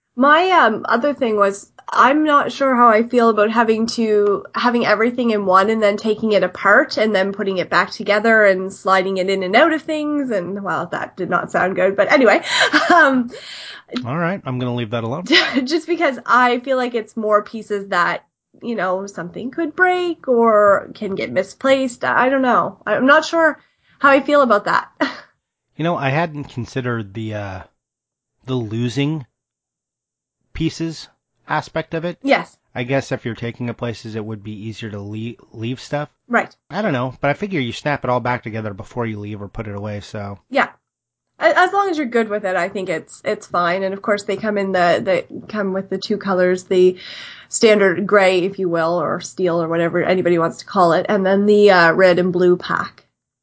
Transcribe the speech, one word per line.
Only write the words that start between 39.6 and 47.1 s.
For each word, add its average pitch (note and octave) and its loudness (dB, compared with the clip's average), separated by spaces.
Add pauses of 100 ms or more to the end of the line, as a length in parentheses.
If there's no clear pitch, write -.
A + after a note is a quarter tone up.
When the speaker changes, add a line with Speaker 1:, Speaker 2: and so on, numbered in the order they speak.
Speaker 2:
it G2+ -10
away, G#2 -8
so. G2+ -12 (100)
Speaker 1:
Yeah. C4 -2 (680)
A-, D#4 2
as F4+ 4
long G4 0
as D#4+ -4
you're D4 -4
good A#3 0
with G3+ -6
it, F#3 -2
I F3+ -2
think F#3+ -8
it's, D#3+ -8
it's G#3 -6
fine. F3 -2
And F#3+ -2
of G3 -10
course, G3+ -2
they G3 -4
come G#3 -4
in G3 -2
the, F3 2
they F#3 -2 (220)
come G3 -4
with F#3+ -6
the F#3+ -4
two G3+ -4
colors, F#3 0
the F#3 4 (500)